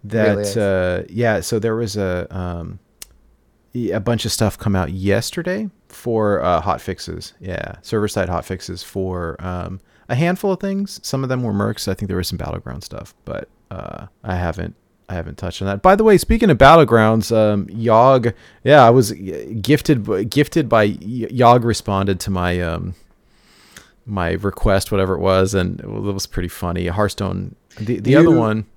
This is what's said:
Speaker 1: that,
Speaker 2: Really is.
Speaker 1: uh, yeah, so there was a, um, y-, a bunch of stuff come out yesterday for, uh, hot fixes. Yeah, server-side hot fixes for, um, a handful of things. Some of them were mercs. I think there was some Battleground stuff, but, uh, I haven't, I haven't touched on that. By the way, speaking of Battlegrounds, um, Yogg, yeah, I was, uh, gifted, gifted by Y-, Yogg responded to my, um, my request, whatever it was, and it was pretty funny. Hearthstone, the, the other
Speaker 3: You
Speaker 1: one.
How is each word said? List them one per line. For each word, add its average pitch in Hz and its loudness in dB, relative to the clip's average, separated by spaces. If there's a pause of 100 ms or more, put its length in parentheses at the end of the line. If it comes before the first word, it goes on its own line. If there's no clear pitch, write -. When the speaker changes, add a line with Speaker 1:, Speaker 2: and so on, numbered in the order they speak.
Speaker 1:
that, 107 0
Speaker 2:
Really 104 0
is. 101 -4
Speaker 1:
uh, 92 0
yeah, 110 -2
so 110 -4
there 110 -2
was 107 -6
a, 90 -4 (100)
um, 87 -8 (960)
y-, 117 -4
a 107 -2
bunch 113 -2
of 104 -4
stuff - 0
come 101 -2
out 82 -2
yesterday 165 -4 (180)
for, 107 -2
uh, 85 2
hot 90 -2
fixes. 85 -12
Yeah, - -10
server-side 104 -2
hot 87 -4
fixes 90 -10
for, 90 -8
um, 90 -10 (280)
a 123 -4
handful 180 0
of 180 -4
things. 196 -6
Some 135 -6
of 131 -6
them 127 -2
were 110 -4
mercs. 104 -4
I 95 -2
think 101 -8
there 90 -4
was 92 -4
some 92 -8
Battleground 76 -10
stuff, - -16 (100)
but, - -10 (220)
uh, 50 -14 (160)
I 92 -6
haven't, 85 -4 (340)
I 92 -8
haven't 82 -8
touched 90 -8
on 95 -4
that. 98 -4
By - 4
the 220 0
way, 208 6
speaking - 2
of 123 4
Battlegrounds, 117 6
um, 104 2
Yogg, 117 4 (280)
yeah, 135 8
I 117 8
was, 120 4
uh, - -8 (480)
gifted, 110 0
gifted 143 0
by 110 4 (160)
Y-, 113 -8
Yogg 120 6
responded 98 0
to - -6
my, 90 0
um, 87 -4 (1120)
my 90 -2
request, 95 0
whatever 95 0
it 76 -4
was, 95 2
and 90 -2
it 98 -14
was 101 -6
pretty 90 -6
funny. 87 -6
Hearthstone, 95 -4 (260)
the, 107 -4
the 123 4
other 165 8
Speaker 3:
You - 6
Speaker 1:
one. 110 0 (100)